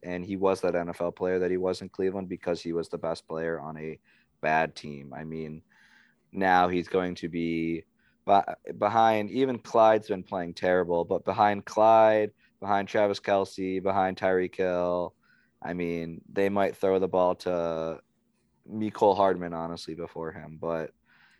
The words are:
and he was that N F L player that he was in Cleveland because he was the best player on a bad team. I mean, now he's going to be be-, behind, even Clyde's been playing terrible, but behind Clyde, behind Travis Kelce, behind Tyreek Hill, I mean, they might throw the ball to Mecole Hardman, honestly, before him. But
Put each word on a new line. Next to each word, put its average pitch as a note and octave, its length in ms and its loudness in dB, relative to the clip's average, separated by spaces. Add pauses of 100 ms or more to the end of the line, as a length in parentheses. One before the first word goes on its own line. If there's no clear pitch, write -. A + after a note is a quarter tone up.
and F2+ 200 -8
he F#2+ 120 -6
was F#2+ 240 2
that F2 160 0
N F2 120 -2
F E2+ 120 -8
L F2 100 -2
player F#2 300 -2
that F2+ 100 0
he F#2 60 0
was F#2 260 -2
in F#2 60 -12
Cleveland F#2+ 400 -4
because F2 340 -4
he E2+ 100 -6
was E2 160 -4
the F2 100 -10
best E2 280 -6
player E2 340 -6
on D#2 160 -12
a D#2 220 -12 (420)
bad D#2 360 0
team. C#2+ 360 -14
I D2+ 120 -12
mean, D#2+ 360 -10 (720)
now F2+ 360 4
he's F2 200 0
going F2+ 280 -2
to E2+ 120 -8
be E2 560 -4 (420)
be-, - 520 2
behind, G#2+ 540 4
even B2+ 260 0
Clyde's A2 500 4
been F#2+ 140 -4
playing F2 320 -6
terrible, F2 500 2
but F2+ 200 -4
behind G2+ 400 2
Clyde, A2 640 6 (300)
behind G2+ 260 0
Travis G#2 340 0
Kelce, F#2+ 640 -2
behind F#2+ 340 0
Tyreek F#2 380 0
Hill, F2 600 -2 (460)
I E2 140 -8
mean, E2+ 480 -6 (100)
they G2 160 2
might G2 280 0
throw F#2+ 240 2
the F#2 80 0
ball F2+ 260 2
to E2 640 -4 (720)
Mecole G#2+ 440 2
Hardman, F2+ 360 2
honestly, E2 420 -8
before E2 380 -10
him. D#2 280 -16
But E2 320 -6 (480)